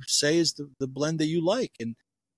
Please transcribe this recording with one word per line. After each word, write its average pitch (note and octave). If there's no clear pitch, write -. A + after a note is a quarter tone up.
say D3+
is E3
the, C#3+
the C3+
blend D3
that D#3
you E3
like. A3
And, A#2